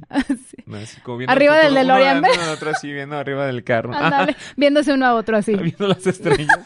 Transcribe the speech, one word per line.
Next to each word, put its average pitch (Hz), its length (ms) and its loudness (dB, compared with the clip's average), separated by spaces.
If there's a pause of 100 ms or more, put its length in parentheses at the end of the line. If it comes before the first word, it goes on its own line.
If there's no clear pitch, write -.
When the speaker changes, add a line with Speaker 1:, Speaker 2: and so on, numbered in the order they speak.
Speaker 1:
así. 269 180 -4
Speaker 2:
<laughs> - 60 -8
Ah, - 20 -2 (140)
sí. - 80 -20 (100)
Speaker 1:
No, 110 120 -14
así 104 240 -16
como 120 160 -10
viendo 131 140 -4
Speaker 2:
Arriba 285 240 4
Speaker 1:
al 320 60 6
Speaker 2:
del 302 60 6
Speaker 1:
futuro, 269 160 2
uno 262 120 4
Speaker 2:
DeLorean. 269 280 4
Speaker 1:
adelante, 170 300 2
otro 151 160 -6
así 147 220 -6
viendo 143 240 -8
arriba 139 300 -4
del 123 180 -6
carro. 120 300 -2
Speaker 2:
Ándale, 285 380 0
Speaker 1:
Ajá. - 80 -12 (160)
Speaker 2:
viéndose 285 380 2
uno 269 120 0
a 240 80 2
otro 220 220 -2
así. 208 180 0
Speaker 1:
<laughs> - 20 0
Viendo 185 320 -4
las 185 180 -2
estrellas. - 600 0